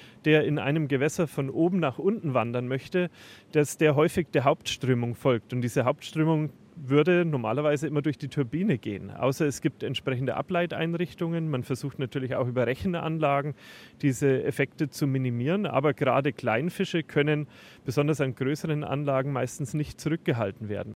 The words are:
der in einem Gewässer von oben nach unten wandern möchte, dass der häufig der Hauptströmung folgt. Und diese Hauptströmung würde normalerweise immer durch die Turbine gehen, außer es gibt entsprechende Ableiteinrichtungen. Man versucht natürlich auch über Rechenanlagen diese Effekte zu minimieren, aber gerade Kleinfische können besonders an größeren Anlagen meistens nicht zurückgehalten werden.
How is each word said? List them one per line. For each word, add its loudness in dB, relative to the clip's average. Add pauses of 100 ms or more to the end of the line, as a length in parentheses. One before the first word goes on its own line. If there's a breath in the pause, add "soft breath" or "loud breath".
(240 loud breath)
der 6
in 0
einem 0
Gewässer 0
von -4
oben 2
nach 0
unten 0
wandern 0
möchte, -2 (420 loud breath)
dass 2
der 4
häufig 2
der 2
Hauptströmung 0
folgt. 0
Und -2
diese 0
Hauptströmung 0 (240)
würde 4
normalerweise 0
immer 0
durch -2
die -8
Turbine 0
gehen, -8
außer 0
es -4
gibt -2
entsprechende -4
Ableiteinrichtungen. -2
Man -2
versucht -6
natürlich -4
auch 0
über 0
Rechenanlagen 0 (480 loud breath)
diese 2
Effekte -2
zu -2
minimieren, 0
aber 2
gerade 2
Kleinfische -2
können 0 (380 loud breath)
besonders 0
an 0
größeren -2
Anlagen -2
meistens -4
nicht -4
zurückgehalten -2
werden. -6